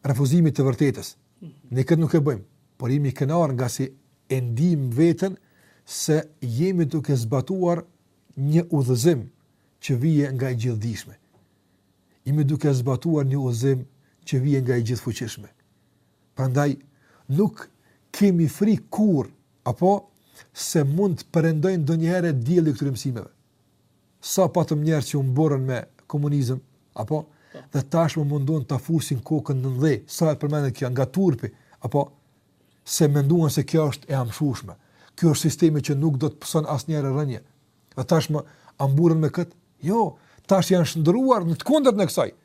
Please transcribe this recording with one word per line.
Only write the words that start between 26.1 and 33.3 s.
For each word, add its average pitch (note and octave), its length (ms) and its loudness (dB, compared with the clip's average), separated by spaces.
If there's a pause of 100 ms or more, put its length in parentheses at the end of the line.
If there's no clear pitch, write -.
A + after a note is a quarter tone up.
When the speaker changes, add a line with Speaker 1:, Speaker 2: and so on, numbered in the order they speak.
Speaker 1:
apo D3+ 320 -6 (220)
Speaker 2:
Po. - 140 -20 (100)
Speaker 1:
dhe C#3 100 0
tashmë D#3+ 460 0
mundon C#3+ 400 -2
ta C3+ 100 -2
fusin D3 460 -2
kokën D3 380 -2
në C3+ 80 -4 (100)
dhe, D3+ 120 4 (140)
sa D#3 260 0
e C3+ 40 0
përmendet D3 400 -2
kjo B2+ 160 -4
nga B2+ 140 0
turpi, E3 420 0 (320)
apo C#3 300 -2 (760)
se - 240 2
menduan D3 420 2